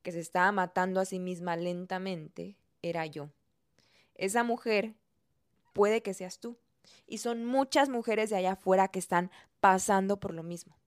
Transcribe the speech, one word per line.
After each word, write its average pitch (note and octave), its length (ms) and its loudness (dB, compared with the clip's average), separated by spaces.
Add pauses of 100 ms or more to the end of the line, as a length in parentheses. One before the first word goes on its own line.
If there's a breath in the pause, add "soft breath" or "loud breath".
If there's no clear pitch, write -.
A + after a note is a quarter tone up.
que F3+ 100 -10
se E3+ 80 -8
estaba F3+ 320 2
matando F#3 480 0
a F#3+ 60 2
sí F#3+ 140 -8
misma F3+ 360 -6
lentamente, F3+ 1000 -8 (240)
era E3+ 240 -4
yo. D3+ 240 -12 (840 soft breath)
Esa G#3+ 280 0
mujer A3 520 0 (800)
puede G#3+ 280 4
que G3+ 120 -6
seas F3+ 260 -12
tú. A#3 180 -12 (480 soft breath)
Y A3 140 -10
son A#3 260 -4
muchas C4+ 440 2
mujeres A3 400 0
de G#3 80 -2
allá F#3 160 0
afuera F#3+ 340 4
que F#3+ 120 -6
están F3+ 320 0 (280 loud breath)
pasando G3 600 4
por - 140 -8
lo E3 100 -10
mismo. E3+ 440 -12